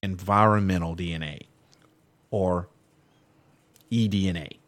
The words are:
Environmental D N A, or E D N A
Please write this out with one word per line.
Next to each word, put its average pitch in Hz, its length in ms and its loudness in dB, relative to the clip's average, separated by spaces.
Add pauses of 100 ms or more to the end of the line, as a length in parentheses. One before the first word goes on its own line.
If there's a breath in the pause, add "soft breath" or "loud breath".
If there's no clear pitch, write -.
Environmental 95 920 2
D 85 180 -8
N 80 100 -8
A, 73 160 -12 (880)
or 92 380 -2 (1200)
E 113 200 2
D 95 180 0
N 90 80 -2
A 82 140 -10 (180)